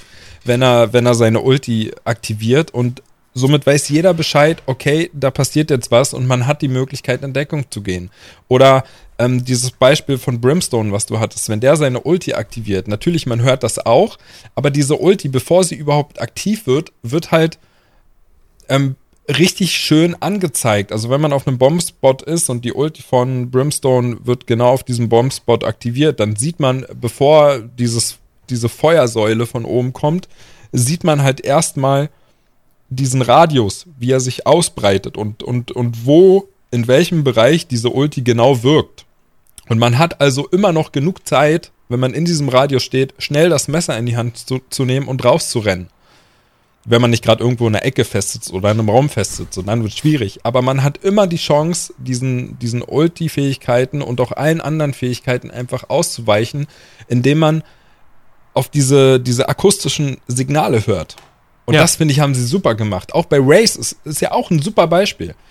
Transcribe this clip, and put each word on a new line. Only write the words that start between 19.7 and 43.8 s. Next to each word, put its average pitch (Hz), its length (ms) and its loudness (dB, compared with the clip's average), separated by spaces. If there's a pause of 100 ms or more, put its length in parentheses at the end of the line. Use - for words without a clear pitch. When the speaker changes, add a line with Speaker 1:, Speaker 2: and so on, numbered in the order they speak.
Speaker 1:
schön 165 500 0
angezeigt. 139 680 -2
Also 110 200 -4
wenn 139 100 0
man 151 140 0
auf 135 120 -2
einem 131 120 -2
Bombspot 135 640 2
ist 165 260 -4
und 120 160 -6
die 117 80 -4
Ulti 156 300 -4
von 127 480 -2
Brimstone 127 760 0
wird 123 220 -2
genau 120 240 2
auf 131 140 0
diesem 120 260 -2
Bombspot 117 540 2
aktiviert, 131 560 -2
dann 107 160 0
sieht 151 240 -6
man, 131 260 0 (120)
bevor 143 600 4
dieses, 117 600 -4 (300)
diese 120 220 -4
Feuersäule 117 760 2
von 117 200 -8
oben 123 260 -2
kommt, 165 360 -4 (440)
sieht 127 320 -2
man 151 180 2
halt 135 220 0
erstmal 139 640 0 (800)
diesen 131 320 -2
Radius, 127 640 2 (120)
wie 123 140 -2
er 131 80 2
sich 123 260 -6
ausbreitet 131 720 0
und, 107 240 -8
und, 123 300 -6
und 117 340 -4
wo, 185 420 6 (220)
in 120 180 -2
welchem 160 340 2
Bereich 135 440 2
diese 120 240 -2
Ulti 143 320 -2
genau 120 400 2
wirkt. 139 420 0 (640)
Und 117 100 0
man 120 200 2
hat 165 240 0
also 143 260 0
immer 185 240 2
noch 156 200 -2
genug 147 360 -4
Zeit, 151 420 2 (200)
wenn 123 100 -2
man 127 140 -2
in 156 100 -2
diesem 156 240 0
Radius 127 340 2
steht, 131 360 -2
schnell 156 320 2
das 147 180 0
Messer 147 300 -2